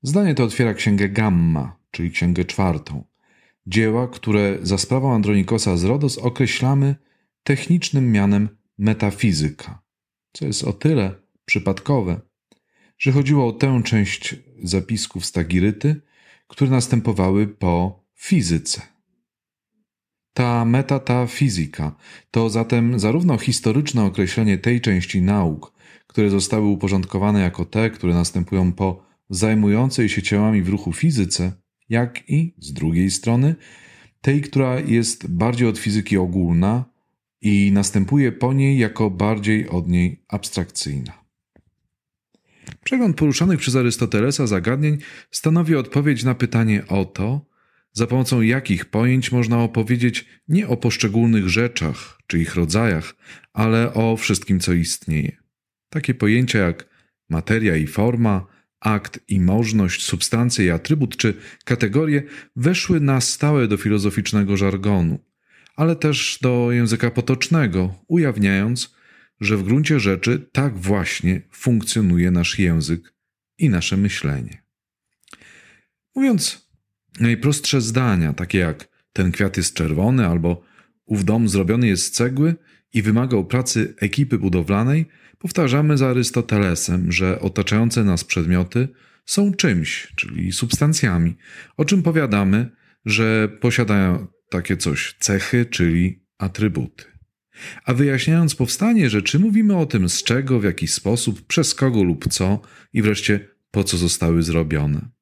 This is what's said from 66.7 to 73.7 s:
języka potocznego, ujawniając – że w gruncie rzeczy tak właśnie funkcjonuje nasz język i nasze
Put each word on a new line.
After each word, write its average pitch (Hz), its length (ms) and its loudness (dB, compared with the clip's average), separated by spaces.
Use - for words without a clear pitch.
języka 117 400 0
potocznego, 117 840 0
ujawniając – 110 880 0
że 104 160 0
w 98 60 -2
gruncie 147 360 2
rzeczy 101 520 0
tak 131 260 -2
właśnie 92 640 -2
funkcjonuje 95 800 2
nasz 87 280 0
język 82 540 0
i 156 120 2
nasze 95 280 0